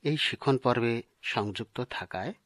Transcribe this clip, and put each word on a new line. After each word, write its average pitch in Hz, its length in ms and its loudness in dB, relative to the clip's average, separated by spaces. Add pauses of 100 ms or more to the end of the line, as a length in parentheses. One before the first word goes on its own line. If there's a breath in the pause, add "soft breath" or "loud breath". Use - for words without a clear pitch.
এই 147 140 0
শিখন - 420 2
পর্বে 117 440 2 (200)
সংযুক্ত 107 680 -4
থাকায় 95 440 -6 (120)